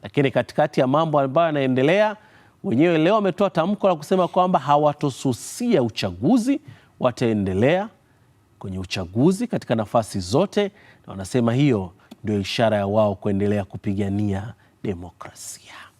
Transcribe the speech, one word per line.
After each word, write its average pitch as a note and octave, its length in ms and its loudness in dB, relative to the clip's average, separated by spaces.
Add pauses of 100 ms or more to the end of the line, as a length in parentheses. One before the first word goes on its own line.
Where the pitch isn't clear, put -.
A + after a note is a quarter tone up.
Lakini C3+ 280 0
katikati D3+ 480 -2
ya C3+ 80 4
mambo D3+ 320 2
ambayo C#3 280 2
yanaendelea, D3 680 2 (480)
wenyewe E3 340 2
leo E3 180 4
wametoa G3 340 0
tamko G3 380 0
la F3+ 80 4
kusema F3 320 0
kwamba F3+ 320 2
hawatosusia D3 1200 0
uchaguzi, B2+ 760 0 (380)
wataendelea A#2+ 920 0 (720)
kwenye F#2+ 200 -10
uchaguzi B2+ 680 -2
katika - 280 -4
nafasi G#2+ 440 -2
zote, C#3 440 0
na G3 80 -4 (360)
wanasema A2+ 460 -2
hiyo A#2 380 0 (320)
ndio G#2 160 -2
ishara G#2+ 380 0
ya G2+ 100 -2
wao G#2 280 0
kuendelea G2+ 500 -2
kupigania G2+ 880 -4 (300)
demokrasia. - 920 -12 (260)